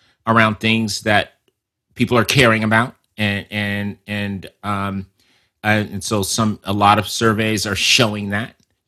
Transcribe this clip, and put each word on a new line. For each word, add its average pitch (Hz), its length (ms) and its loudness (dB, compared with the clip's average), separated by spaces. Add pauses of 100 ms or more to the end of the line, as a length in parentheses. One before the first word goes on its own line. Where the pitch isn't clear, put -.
(260)
around 110 320 4
things 113 440 0
that 104 320 0 (600)
people 120 240 0
are 110 60 4
caring 110 400 4
about. 110 320 2 (200)
And, 101 360 -2
and, 101 460 -4 (100)
and, 101 420 -8 (140)
um, 98 420 -6 (560)
and, 107 280 0
and 95 140 -10
so 104 200 -2
some, 107 400 -2
a 98 80 -6
lot 104 260 4
of 98 80 -2
surveys 110 600 -2
are 101 100 -4
showing 104 540 0
that, 104 260 -6 (320)